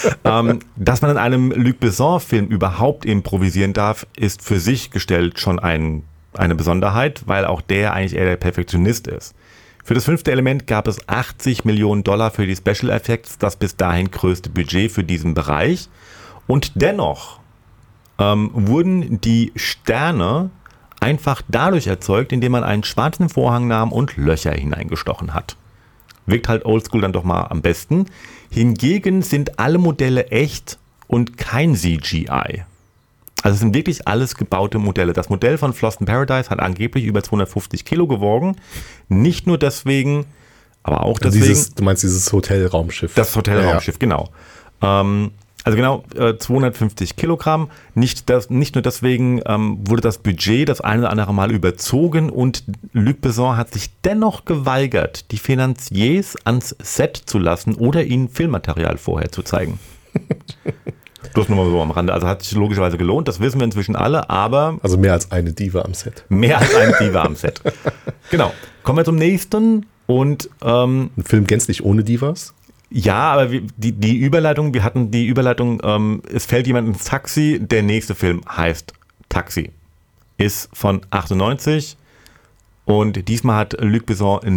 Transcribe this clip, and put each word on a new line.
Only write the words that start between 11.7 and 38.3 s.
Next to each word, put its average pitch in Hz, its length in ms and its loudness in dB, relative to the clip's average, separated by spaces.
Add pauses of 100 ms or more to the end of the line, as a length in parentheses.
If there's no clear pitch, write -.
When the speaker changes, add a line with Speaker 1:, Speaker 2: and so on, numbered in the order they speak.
Speaker 1:
Dollar 107 280 0
für 104 160 -2
die 92 80 -2
Special 104 340 -2
Effects, - 480 -4
das 101 200 -2
bis - 180 -4
dahin 90 360 0
größte 90 380 -2
Budget 90 420 -2
für 101 120 -2
diesen 82 300 -2
Bereich. 80 560 -2 (580)
Und 131 340 -2
dennoch, 135 580 -2 (800)
ähm, 104 340 2
wurden 131 680 0
die 113 340 2
Sterne 139 920 -2 (500)
einfach 139 500 -2
dadurch 151 380 0
erzeugt, 98 440 -2
indem 123 220 2
man 120 100 2
einen 104 200 0
schwarzen 156 460 0
Vorhang 123 380 0
nahm 113 240 0
und 135 260 -2
Löcher 76 360 0
hineingestochen 76 800 -6
hat. - 240 -8 (680)
Wirkt 117 220 0
halt 110 180 0
oldschool 110 360 0
dann 95 100 0
doch 90 140 -4
mal 87 220 0
am 80 140 -4
besten. 151 440 0 (440)
Hingegen 160 760 2
sind - 360 -2
alle 143 180 2
Modelle 135 500 2
echt - 500 -4 (300)
und 120 300 0
kein 143 380 2
C 85 220 2
G 80 320 -4
I. 67 340 -2 (800)
Also 101 140 2
es 98 40 0
sind 110 140 2
wirklich 160 340 -2
alles 120 280 -2
gebaute 101 420 -2
Modelle. 95 340 0
Das 90 180 -2
Modell 120 280 2
von 135 160 -2
Fhloston 110 340 -4
Paradise 131 420 0
hat 98 100 -4
angeblich 98 440 -2
über 104 200 0
zweihundertfünfzig 98 600 -2
Kilo 165 240 0
gewogen. 123 480 0 (540)